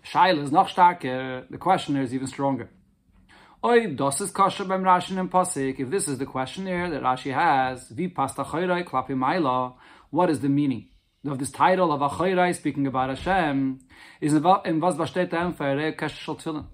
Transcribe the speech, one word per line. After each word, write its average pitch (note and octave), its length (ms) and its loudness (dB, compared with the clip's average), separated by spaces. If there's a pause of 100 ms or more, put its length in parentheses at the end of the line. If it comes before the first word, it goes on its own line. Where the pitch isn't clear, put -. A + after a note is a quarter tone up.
Shaila D#3+ 420 2
is C3+ 60 -4
noch F3+ 200 4
starker, C3 800 2
the C3+ 80 -12
question D3+ 400 0
is B2+ 160 -2
even C3 120 -4
stronger. C3+ 440 -4 (920)
Oy, A3+ 320 4
das C#3 280 -2
is F3+ 80 -4
kasha G3 340 2
beim F#3+ 180 -2
Rashi F#3 360 4
and F#3 120 -4
Pasik. C#3 480 0
If B2+ 120 -6
this F3+ 180 -2
is C3+ 80 -2
the C3+ 80 -6
question C3 400 -8
here F3+ 240 -4
that C#3 140 -6
Rashi B2+ 320 -2
has, C3 560 0
"Vi E3 180 -6
pasta C3+ 340 -4
chayrai F3 420 -2
klapi C3 260 -4
maila," C3 640 0 (340)
what F3 220 2
is C3 100 0
the C#3+ 80 0
meaning C#3 400 0 (380)
of C#3+ 120 -4
this C3+ 120 -6
title F3 420 4
of C#3 80 -2
Achayrai F3 540 0
speaking C#3 320 -2
about C3 240 -2
Hashem? C#3 680 0 (420)
Is D3+ 100 2
in D3+ 100 4
va-, F#3+ 220 4
in D#3+ 160 0
was E3+ 160 2
besteht E3+ 320 -2
der E3+ 120 -2
Empfehle, D3+ 540 -2
Kesher D3+ 220 -6
Shel D3+ 200 -8
Tefillin? D#3 380 -8